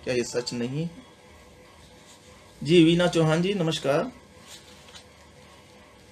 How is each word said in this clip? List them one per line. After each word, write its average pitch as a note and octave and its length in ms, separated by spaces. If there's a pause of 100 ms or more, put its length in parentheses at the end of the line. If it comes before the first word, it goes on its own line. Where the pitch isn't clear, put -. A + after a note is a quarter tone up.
क्या B2+ 100
यह A#2+ 100
सच B2 300
नहीं B2+ 300
है?" E3+ 60 (1700)
जी, D#3+ 200
वीना E3+ 240
चौहान E3 340
जी, F#3+ 120
नमस्कार। D#3+ 580 (2000)